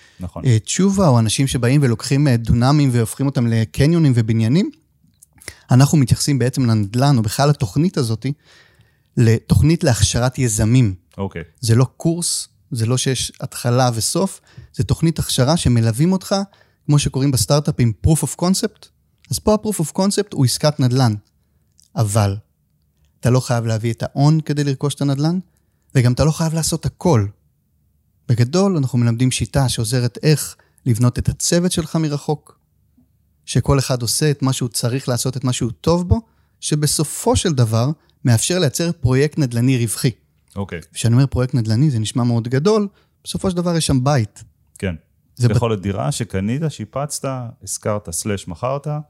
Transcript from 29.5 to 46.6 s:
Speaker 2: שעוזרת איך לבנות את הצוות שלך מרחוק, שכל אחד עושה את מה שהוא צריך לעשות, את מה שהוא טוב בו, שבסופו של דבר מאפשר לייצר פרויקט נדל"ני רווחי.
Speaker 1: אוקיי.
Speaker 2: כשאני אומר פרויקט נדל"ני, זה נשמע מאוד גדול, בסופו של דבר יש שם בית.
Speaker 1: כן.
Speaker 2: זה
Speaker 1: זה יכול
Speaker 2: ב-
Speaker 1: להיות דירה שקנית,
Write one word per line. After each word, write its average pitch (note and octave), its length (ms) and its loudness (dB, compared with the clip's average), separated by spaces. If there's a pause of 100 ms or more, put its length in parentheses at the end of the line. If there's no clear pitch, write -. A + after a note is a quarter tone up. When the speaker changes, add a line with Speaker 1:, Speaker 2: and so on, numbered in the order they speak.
Speaker 2:
שעוזרת A#2+ 540 -4
איך D3 340 0 (300)
לבנות A#2+ 320 2
את - 100 -4
הצוות F3 440 -2
שלך E3 240 -4
מרחוק, D3 600 -6 (840)
שכל C#3 340 0
אחד B2+ 240 -2
עושה D3+ 280 -2
את C#3 120 -4
מה C3 100 2
שהוא B2+ 160 -4
צריך C3 400 -6
לעשות, B2+ 280 -2
את B2 80 -6
מה B2+ 80 0
שהוא A#2 180 -4 (100)
טוב F3 280 0
בו, G#3+ 120 2 (400)
שבסופו D3+ 760 -2
של F#3+ 160 -2
דבר A#2+ 380 0 (340)
מאפשר B2+ 340 2
לייצר E3+ 420 -2
פרויקט C3+ 380 0
נדל"ני B2 400 0
רווחי. A#2 320 -2 (460)
Speaker 1:
אוקיי. F#2+ 240 -8 (120)
Speaker 2:
כשאני A#2 220 0
אומר C3+ 120 4
פרויקט B2+ 280 -2
נדל"ני, A#2 360 2
זה A#2+ 80 -2
נשמע A#2 260 -2
מאוד A#2 240 0
גדול, G3 400 0 (360)
בסופו - 260 -6
של F3 60 -4
דבר F3 200 -2
יש D#3 100 -2
שם C3 180 0
בית. C3 400 0 (340)
Speaker 1:
כן. F2+ 160 -4 (420)
Speaker 2:
זה A#2+ 120 0
Speaker 1:
זה G#2 40 -2
יכול A#2 160 0
Speaker 2:
ב- A2+ 40 -2
Speaker 1:
להיות G2 100 -4
דירה G2+ 300 -4
שקנית, A2 560 -4